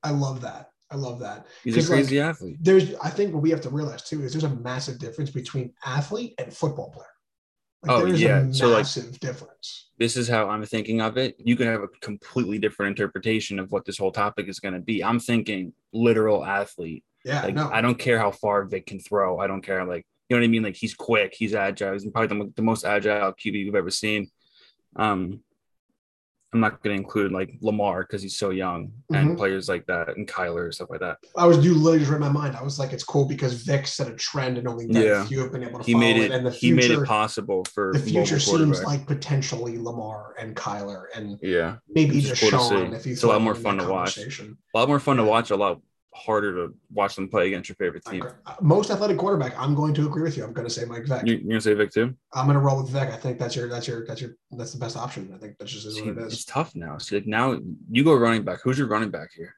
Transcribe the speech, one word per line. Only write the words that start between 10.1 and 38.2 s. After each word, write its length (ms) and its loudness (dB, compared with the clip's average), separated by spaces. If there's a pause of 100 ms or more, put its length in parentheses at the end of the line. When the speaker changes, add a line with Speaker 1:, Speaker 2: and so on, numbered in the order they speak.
Speaker 2:
is 120 -2
how 200 2
I'm 160 -4
thinking 360 -2
of 180 -2
it. 200 -2
You 180 2
can 100 2
have 160 0
a 60 -8
completely 720 -4
different 400 -2
interpretation 600 -2
of 140 -8
what 120 -2
this 140 -10
whole 140 0
topic 360 -2
is 120 -12
gonna 200 -6
be. 240 -2
I'm 160 2
thinking 520 -2 (200)
literal 520 4
athlete. 600 -6 (200)
Speaker 1:
Yeah, 180 -2
Speaker 2:
Like, 120 -2
Speaker 1:
no. 160 -2
Speaker 2:
I 100 0
don't 180 2
care 200 2
how 120 2
far 340 0
Vic 220 -6
can 140 -12
throw. 380 0
I 80 -2
don't 160 -4
care, 220 -2
like, 220 -6 (220)
you 80 4
know 40 6
what 40 4
I 40 6
mean? 140 4
Like, 140 -6
he's 180 -4
quick, 400 0
he's 200 -4
agile. 400 -2
He's 160 -8
probably 180 2
the 60 -2
mo-, 200 -4
the 80 -2
most 220 2
agile 480 2
Q 200 -6
B 120 -4
we've 100 -6
ever 160 2
seen. 400 -2 (680)
Um, 460 -2 (1120)
I'm 80 2
not 240 0
gonna 100 0
include, 380 0
like, 300 -6
Lamar 420 0
'cause 180 -8
he's 160 -10
so 120 -2
young 420 -4 (200)
and 180 4
Speaker 1:
Mm-hmm. 60 -2
Speaker 2:
players 320 -2
like 180 -4
that 300 -4
and 120 -8
Kyler 380 -4
and 80 -8
stuff 140 -12
like 120 -10
that. 180 -6 (180)
Speaker 1:
I 120 8
was, 160 8
you 100 8
literally 240 6
just 140 2
read 80 0
my 80 0
mind. 280 0
I 60 -10
was 160 -6
like, 140 -4
"It's 100 -8
cool 220 2
because 300 -2 (100)
Vic 240 0
set 200 -6
a 60 -12
trend 420 -4
and 120 -6
only 180 -8
very 220 6
Speaker 2:
Yeah. 180 4
Speaker 1:
few 140 -2
have 100 -4
been 140 -8
able 160 -10
to 40 -10
Speaker 2:
He 100 4
Speaker 1:
follow 60 8
Speaker 2:
made 160 6
Speaker 1:
it." 100 6
Speaker 2:
it, 60 0
Speaker 1:
And 140 0
the 60 0
Speaker 2:
he 180 2
made 220 8
it 40 6
Speaker 1:
future, 100 0
Speaker 2:
possible 580 0
for 280 -2
Speaker 1:
the 60 2
future 380 2